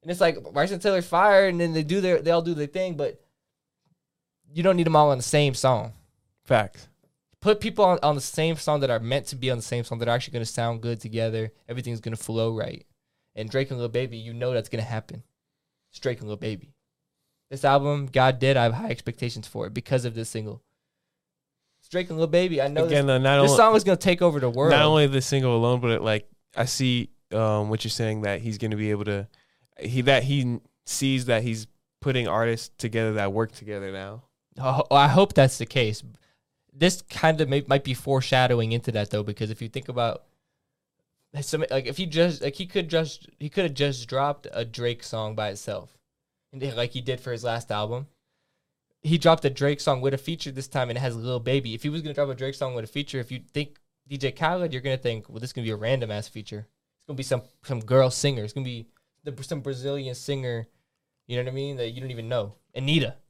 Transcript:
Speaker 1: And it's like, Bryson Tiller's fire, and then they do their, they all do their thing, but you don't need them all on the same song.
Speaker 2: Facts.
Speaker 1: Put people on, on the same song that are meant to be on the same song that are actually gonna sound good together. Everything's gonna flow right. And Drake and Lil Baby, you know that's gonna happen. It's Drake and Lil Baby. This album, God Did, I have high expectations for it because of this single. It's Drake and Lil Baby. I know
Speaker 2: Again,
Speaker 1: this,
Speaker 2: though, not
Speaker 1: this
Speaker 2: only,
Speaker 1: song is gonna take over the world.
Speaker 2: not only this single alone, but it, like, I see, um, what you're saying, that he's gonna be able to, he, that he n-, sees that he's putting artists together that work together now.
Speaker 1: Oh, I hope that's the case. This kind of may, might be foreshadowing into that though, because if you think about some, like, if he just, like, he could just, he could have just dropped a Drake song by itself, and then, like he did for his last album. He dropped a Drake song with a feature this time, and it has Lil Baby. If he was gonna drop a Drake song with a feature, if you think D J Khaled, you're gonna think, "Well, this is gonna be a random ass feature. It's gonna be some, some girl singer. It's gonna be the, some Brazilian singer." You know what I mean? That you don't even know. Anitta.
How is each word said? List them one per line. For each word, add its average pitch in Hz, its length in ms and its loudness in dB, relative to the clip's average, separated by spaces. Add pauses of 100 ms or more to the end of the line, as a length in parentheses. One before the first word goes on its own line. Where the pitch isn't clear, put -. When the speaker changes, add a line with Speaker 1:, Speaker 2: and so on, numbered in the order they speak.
Speaker 1:
And 160 80 -10
it's 180 100 -2
like, 170 220 2 (100)
Bryson 175 280 0
Tiller's 190 260 2
fire, 196 420 8
and 175 100 0
then 170 140 0
they 160 120 0
do 185 180 0
their, 180 180 4
they 151 100 0
all 170 120 4
do 170 100 -2
their 147 140 -2
thing, 180 320 -4
but 135 260 -4 (1300)
you 160 100 -4
don't 185 140 6
need 170 100 4
them 160 100 4
all 147 160 8
on 131 40 2
the 123 60 -4
same 147 320 2
song. 117 400 0 (500)
Speaker 2:
Facts. 107 440 0 (520)
Speaker 1:
Put 208 200 2
people 214 240 2
on, 180 180 4
on 147 140 4
the 139 40 -4
same 160 360 -2
song 147 240 0
that 131 100 0
are 117 80 0
meant 120 280 -4
to 143 100 -10
be 127 120 -4
on 123 100 -2
the 110 40 -8
same 120 220 -4
song 117 160 -8
that 117 80 -2
are 117 60 2
actually 123 180 -4
gonna 120 120 -4
sound 117 360 -4
good 117 200 -6
together. 110 520 -4 (160)
Everything's 120 320 -8
gonna 113 160 -8
flow 113 360 -2
right. - 320 -8 (520)
And 110 120 -8
Drake 135 220 -2
and 131 80 -6
Lil 120 100 -4
Baby, 120 280 -4
you 113 180 -12
know 123 180 -4
that's 113 160 -2
gonna 113 140 -4
happen. 113 400 -8 (680)
It's - 100 -20
Drake 120 180 -4
and - 80 -14
Lil 107 100 -8
Baby. 104 380 -10 (720)
This 139 160 -12
album, 139 420 2
God 131 340 4
Did, 135 160 4
I 120 80 4
have 113 100 2
high 214 160 -6
expectations 117 560 -8
for 110 220 -8
it 104 40 -12
because 120 320 -2
of 113 120 -6
this 117 140 -8
single. 107 320 -10 (1160)
It's - 100 -20
Drake 180 220 -4
and 160 80 -6
Lil 165 80 4
Baby. 170 340 2
I 135 60 2
know 151 200 2
Speaker 2:
Again, 147 200 4
Speaker 1:
this, 135 80 4
Speaker 2:
though, 127 40 4
not 135 220 6
Speaker 1:
this 139 120 8
Speaker 2:
only, 135 60 8
Speaker 1:
song 220 180 10
is 208 80 4
gonna 185 120 4
take 180 240 2
over 160 200 4
the 127 100 0
world. 135 220 4
Speaker 2:
not 147 100 8
only 156 240 6
this 135 200 2
single 127 300 2
alone, 120 240 2
but 117 120 0
it, - 100 0
like, 107 260 -2 (280)
I 113 80 2
see, 123 460 0 (200)
um, 107 380 0
what 110 160 -2
you're 110 60 -4
saying, 110 320 -2
that 101 180 -2
he's 110 180 -6
gonna 110 180 -4
be 107 140 -2
able 104 140 -2
to, 101 240 -4 (500)
he, 123 240 -4
that 131 220 4
he 139 160 0
n-, 120 200 -2 (260)
sees 131 400 -2
that 117 180 2
he's 110 240 -6 (320)
putting 127 260 -2
artists 113 520 -2
together 113 340 -2
that 101 200 -2
work 110 200 -2
together 101 400 -10
now. 98 320 -12 (360)
Speaker 1:
Oh, 131 300 0
I 139 160 8
hope 185 280 6
that's 135 240 6
the 117 80 -6
case. 110 360 0 (720)
This 170 280 0
kind 160 400 2
of 139 80 0
may, 139 160 2
might 139 180 2
be 131 80 -2
foreshadowing 127 800 2
into 117 200 -2
that 104 180 -2
though, 107 120 -2
because 107 280 -6
if 110 100 -8
you 113 80 -10
think 127 220 -12
about 120 320 -4 (1200)
some, 156 280 -4
like, 135 140 0
if 131 140 -8
he 185 80 -2
just, 165 340 2
like, 139 140 -4
he 196 100 -10
could 180 240 -4
just, 160 400 -2 (100)
he 147 120 -8
could 196 140 0
have 151 100 -2
just 131 340 -2
dropped 139 420 -2
a 117 140 -4
Drake 120 380 -6
song 110 320 -6
by 107 160 -4
itself, 101 480 -10 (520)
and 135 120 -12
then, 135 120 -6
like 120 180 -2
he 127 100 -10
did 123 180 -4
for - 100 -10
his 117 140 -8
last 117 260 -4
album. 113 360 -4 (960)
He 160 160 2
dropped 165 260 4
a 143 60 2
Drake 143 300 0
song 135 200 0
with 135 140 0
a 135 40 -2
feature 143 320 -8
this 131 160 -10
time, 127 220 -2
and 117 80 -4
it 123 60 -4
has 123 120 -4
Lil 120 260 -4
Baby. 123 340 -2
If 113 80 -10
he 147 80 -4
was 160 100 -6
gonna 151 140 -8
drop 143 160 -2
a 131 40 -6
Drake 131 200 -6
song 131 200 -6
with 117 100 -6
a 110 40 -14
feature, 143 320 -6
if 120 100 -8
you 127 100 -10 (120)
think 147 240 -6 (320)
D 143 80 -10
J 131 160 -4
Khaled, 170 400 -2
you're 127 80 -6
gonna 131 160 -4
think, 113 320 -4
"Well, 113 120 -14
this 123 100 -10
is - 20 -16
gonna 120 140 -6
be 110 60 -4
a 107 40 -6
random 117 340 -2
ass 104 160 -6
feature. 104 340 -14
It's - 460 -20
gonna 139 120 -10
be 135 40 -8
some, 127 200 -2 (220)
some 123 160 -6
girl 127 300 4
singer. 127 340 -2
It's 107 100 -10
gonna 135 100 -6
be 120 220 -10 (380)
the, 135 180 -12
some 147 180 -8
Brazilian 135 540 -8
singer." 123 540 -6 (580)
You 120 100 -6
know 123 60 -2
what 127 80 -4
I 131 40 -10
mean? 139 220 -6
That 120 140 -6
you 123 100 -12
don't 131 100 -10
even 113 200 -8
know. 107 240 -2 (200)
Anitta. 135 420 0 (140)